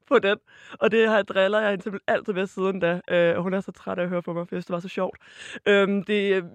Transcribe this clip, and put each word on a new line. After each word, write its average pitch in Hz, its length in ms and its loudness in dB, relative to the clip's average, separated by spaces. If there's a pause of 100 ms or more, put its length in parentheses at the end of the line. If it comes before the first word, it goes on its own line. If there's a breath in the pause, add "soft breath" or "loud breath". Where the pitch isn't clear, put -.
på 262 100 4
den, 202 200 2 (420 loud breath)
og 226 100 8
det 220 180 4
har 220 80 4
jeg, 202 120 2
driller 196 320 2
jeg 214 100 2
hende 190 120 -4
simpelthen 202 320 -4
altid - 180 -2
ved 185 140 -2
siden 190 340 -4
da. 170 200 0 (100)
Øh, 170 260 2
og 175 60 -2
hun 185 120 -2
er 196 60 -2
så 190 120 -14
træt 190 260 -10
af 180 40 -2
at 180 60 -4
høre 180 140 -4
på 175 100 -10
mig, 175 160 -8
for 185 80 -10
jeg 175 60 -6
synes, - 40 -16
det - 60 -8
var 175 80 -4
så 190 80 -14
sjovt. 185 300 -6 (480 loud breath)
Øhm, 202 380 2
det, 202 300 0
øh, 185 100 -2 (100)